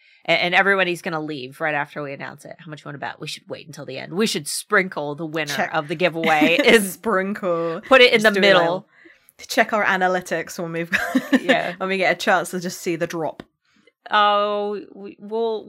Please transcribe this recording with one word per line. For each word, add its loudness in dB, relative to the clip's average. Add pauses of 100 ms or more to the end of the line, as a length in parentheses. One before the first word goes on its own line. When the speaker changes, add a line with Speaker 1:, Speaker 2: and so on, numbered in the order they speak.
(260)
Speaker 1:
a-, 0
and 2
everybody's 2
gonna -4
leave -10
right -2
after -6
we -10
announce -16
it. -18
How -20
much -16
you -18
wanna -14
bet? -10
We -12
should -14
wait -14
until -16
the -12
end. -12
We 0
should -4
sprinkle -2
the -8
winner -4
Speaker 2:
Check. -2
Speaker 1:
of -2
the -4
giveaway 2
Speaker 2:
<laughs> 4
Speaker 1:
is 6
Speaker 2:
Sprinkle. -2
Speaker 1:
put 8
it 8
in 4
Speaker 2:
Just 4
Speaker 1:
the 2
Speaker 2:
do 6
it 8
Speaker 1:
middle. 6
Speaker 2:
all. -2 (600)
Check 0
our 2
analytics 0
when -6
we've -6 (240)
<laughs> 2
Speaker 1:
Yeah. 0
Speaker 2:
when -4
we -2
get 2
a -4
chance 0
to -6
just -8
see -4
the -4
drop. -6 (680)
Speaker 1:
Oh, 0 (120)
we, -18
we'll, -4